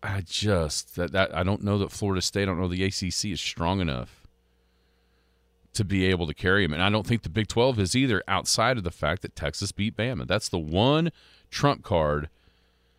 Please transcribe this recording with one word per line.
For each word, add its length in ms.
I 180
just, 720
that, 180
that, 220
I 80
don't 200
know 160
that 120
Florida 300
State, 220
I 20
don't 160
know 60
the 160
A 80
C 180
C 220
is 100
strong 400
enough 460
to 100
be 220
able 220
to 60
carry 300
'em. 100
And 80
I 80
don't 160
think 180
the 60
Big 180
twelve 300
is 180
either, 320
outside 500
of 60
the 80
fact 320
that 120
Texas 360
beat 260
Bama. 300
That's 220
the 100
one 520
trump 320
card 460